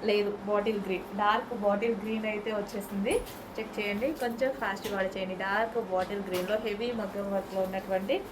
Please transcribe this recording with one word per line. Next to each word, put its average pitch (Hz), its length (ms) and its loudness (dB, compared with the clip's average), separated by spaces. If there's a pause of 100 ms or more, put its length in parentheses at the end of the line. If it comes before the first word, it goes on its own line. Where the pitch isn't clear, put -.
లేదు, 208 220 4 (160)
బాటిల్ 208 400 4
గ్రీన్, 185 180 0 (160)
డార్క్ 233 320 4 (120)
బాటిల్ 208 360 4
గ్రీన్ 220 300 -2
అయితే 208 260 -2
వచ్చేసింది. 208 560 -2 (440)
చెక్ 220 200 -6
చేయండి, 208 300 0 (160)
కొంచెం 240 260 2 (120)
ఫాస్ట్‌గా 202 360 -2
ఆర్డర్ 190 180 0
చేయండి. 185 300 -4
డార్క్ 220 320 2 (160)
బాటిల్ 185 360 0
గ్రీన్‌లో 180 360 0
హెవీ 220 240 -2 (120)
మగ్గం 202 340 -4
వర్క్‌లో 190 320 -2
ఉన్నటువంటి 190 500 0 (140)